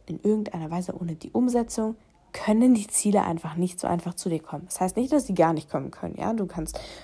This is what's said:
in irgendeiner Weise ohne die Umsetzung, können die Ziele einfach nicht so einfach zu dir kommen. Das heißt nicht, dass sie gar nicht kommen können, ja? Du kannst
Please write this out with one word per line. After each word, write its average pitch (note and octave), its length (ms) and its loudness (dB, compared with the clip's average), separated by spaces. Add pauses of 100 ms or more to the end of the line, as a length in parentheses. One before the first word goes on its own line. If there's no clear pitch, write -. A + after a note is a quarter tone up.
in D#3+ 160 -8
irgendeiner G3+ 500 0
Weise F3 280 -4
ohne E3 160 -4
die - 160 -14
Umsetzung, A#3 640 0 (380)
können A#3 400 6
die G#3 140 2
Ziele G#3 360 2
einfach E3 320 -4
nicht F3+ 240 0
so - 80 -4
einfach F3 260 -2
zu - 160 -6
dir D#3+ 120 -2
kommen. D3+ 240 -12
Das - 140 -8
heißt F#3 160 0
nicht, B3 160 0
dass D4 160 2
sie G3 60 -2
gar E3 200 6
nicht D#3 160 -4
kommen C3+ 220 -4
können, - 260 -8
ja? G#3+ 160 -2
Du A3 120 -2
kannst - 340 -8 (240)